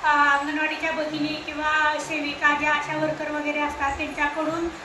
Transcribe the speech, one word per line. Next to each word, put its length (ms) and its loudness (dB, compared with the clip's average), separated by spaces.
अ, 340 6
अंगणवाडीच्या 540 -2
भगिनी 540 -2
किंवा 540 2
सेविका 600 0
ज्या 140 2
आशा 240 -2
वर्कर 340 -2
वगैरे 280 -2
असतात 380 -2
त्यांच्याकडून 720 -2